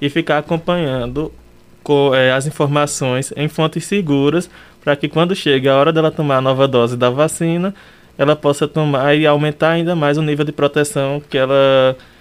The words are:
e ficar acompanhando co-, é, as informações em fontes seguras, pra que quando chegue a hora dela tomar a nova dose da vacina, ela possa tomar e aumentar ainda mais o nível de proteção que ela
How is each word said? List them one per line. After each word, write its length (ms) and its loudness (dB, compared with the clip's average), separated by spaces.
e 80 -2
ficar 300 -2
acompanhando 920 -4
co-, 320 2
é, 180 2
as 140 -2
informações 920 -2
em 140 -4
fontes 340 -4
seguras, 640 0
pra 140 0
que 140 -6
quando 240 0
chegue 340 0
a 80 4
hora 160 4
dela 180 0
tomar 280 -2
a 20 0
nova 260 2
dose 300 0
da 140 2
vacina, 640 -2
ela 180 2
possa 320 0
tomar 480 0
e 120 2
aumentar 460 0
ainda 220 -2
mais 220 0
o 60 0
nível 240 -2
de 60 -6
proteção 680 -2
que 160 -8
ela 580 2